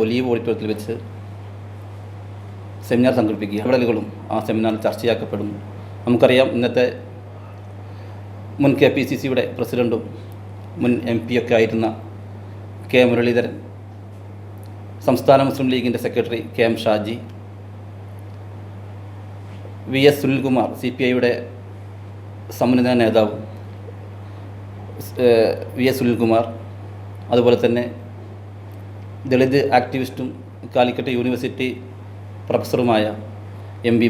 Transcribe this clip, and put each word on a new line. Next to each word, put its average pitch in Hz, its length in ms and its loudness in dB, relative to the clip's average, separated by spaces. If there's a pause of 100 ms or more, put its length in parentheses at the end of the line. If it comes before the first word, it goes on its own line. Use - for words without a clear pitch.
ഒലീവ് 120 300 2
ഓഡിറ്റോറിയത്തിൽ 110 420 0
വെച്ച് 104 220 -4 (1900)
സെമിനാർ 123 300 6
സംഘടിപ്പിക്കുക. 104 420 0
ഇടപെടലുകളും 120 440 4 (300)
ആ - 20 0 (120)
സെമിനാറിൽ 110 360 2
ചർച്ചയാക്കപ്പെടും. 107 640 0 (560)
നമുക്കറിയാം, 123 520 8
ഇന്നത്തെ 120 280 4 (1800)
മുൻ 139 180 8
കെ 139 140 8
പി 135 140 2
സി - 140 -2
സിയുടെ 127 220 2 (120)
പ്രസിഡന്റും 117 460 0 (800)
മുൻ 123 100 4 (200)
എം 117 140 2
പി 120 140 -2
ഒക്കെ 120 180 4
ആയിരുന്ന 110 300 2 (1040)
കെ 127 180 8
മുരളീധരൻ, 120 440 2 (1500)
സംസ്ഥാന 135 400 6
മുസ്ലിം 131 260 0
ലീഗിൻ്റെ 120 320 0
സെക്രട്ടറി 117 340 -2 (160)
കെ 120 140 4
എം 113 140 2
ഷാജി, 107 320 0 (2750)
വി 135 180 4
എസ് 143 140 4
സുനിൽകുമാർ, 131 460 2 (100)
സി 120 160 -2
പി 135 140 0
ഐയുടെ 120 220 4 (1300)
സമുന്നത 123 420 4
നേതാവ്, 107 340 4 (1900)
ഏഹ്, 113 260 8 (260)
വി 123 120 2
എസ് 131 100 0
സുനിൽകുമാർ, 117 440 4 (880)
അതുപോലെ 120 340 6
തന്നെ 120 180 2 (1500)
ദളിത് 131 300 6 (180)
ആക്ടിവിസ്റ്റും 127 500 -2 (460)
കാലിക്കറ്റ് 123 440 2
യൂണിവേഴ്സിറ്റി 127 500 -2 (800)
പ്രൊഫസറുമായ 117 560 2 (840)
എം 117 120 6
വി 117 100 6